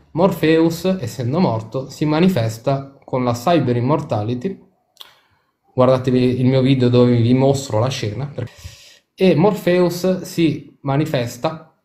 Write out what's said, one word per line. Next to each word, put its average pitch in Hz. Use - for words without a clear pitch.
Morpheus, 165
essendo 123
morto, 131
si -
manifesta 143
con 127
la 120
cyber 123
immortality. 123
Guardatevi 127
il 127
mio 131
video 127
dove 123
vi 117
mostro 135
la 120
scena. 131
E 185
Morpheus 180
si -
manifesta 143